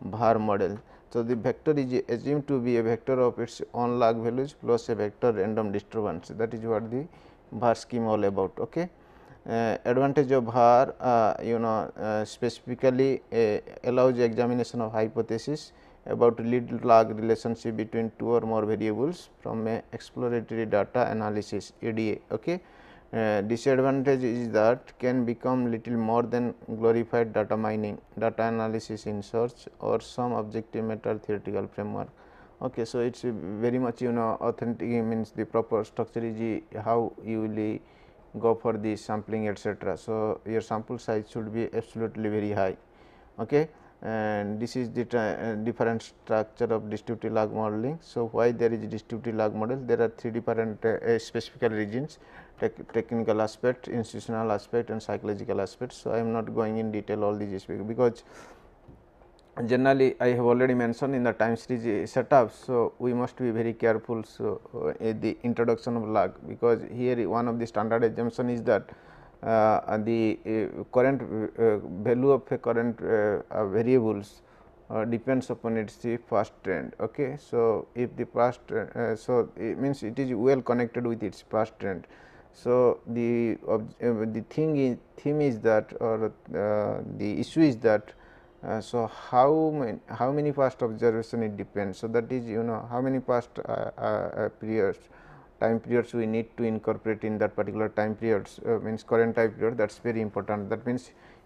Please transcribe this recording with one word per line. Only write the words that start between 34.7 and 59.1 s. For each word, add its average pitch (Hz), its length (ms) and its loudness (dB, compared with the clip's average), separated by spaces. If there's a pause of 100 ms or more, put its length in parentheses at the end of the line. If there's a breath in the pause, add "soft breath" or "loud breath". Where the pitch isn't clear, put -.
means 113 440 -2
the 113 140 -4
proper 113 380 0
structure 113 400 -6
is, 110 380 -4 (120)
uh, 110 80 -8
how 113 300 0 (100)
you 110 200 -4
will, 107 340 -2
uh, - 20 -6 (600 loud breath)
go 113 160 4
for 113 220 -2
the 107 180 -2
sampling, 107 540 -4
et 101 100 -6
cetera. 95 380 -4
So 110 480 -4
your 110 160 -2
sample 113 360 -6
size 107 320 -2
should 107 240 -8
be 113 200 -2
absolutely 110 560 -4
very 104 240 -2
high. 95 240 0 (600 loud breath)
Okay, 147 280 0 (340 loud breath)
and 107 560 -2
this 117 200 -6
is 123 120 -4
the 123 140 -4
tra-, 120 160 -2
uh, 107 360 -2
different 113 460 0
structure - 720 -2
of 107 160 -2
distributive 110 440 -6
log 107 200 0
modeling. 110 460 -4
So - 280 -6
why 117 260 2
there 113 180 2
is 107 160 -4
distributive 110 480 -6
log 110 180 0
model? 110 240 -2
There 120 240 0
are 113 80 4
three 113 220 -8
different, 113 540 -2
uh, 110 40 2 (160)
uh, 117 140 4
specific - 520 -4
reasons: 107 480 -4 (400 loud breath)
tech-, - 340 -4
technical 110 480 0
aspect, - 460 -2
institutional 113 640 -4
aspect, 113 400 -2
and 110 120 -6
psychological 101 560 -4
aspect. 110 340 -6
So - 180 -8
I 113 80 0
am 113 120 -2
not 110 240 -4
going 110 220 0
in 110 140 -2
detail 104 340 -4
all 104 100 0
these 104 180 -6
aspects, 98 300 -8
because 117 400 0 (1400 loud breath)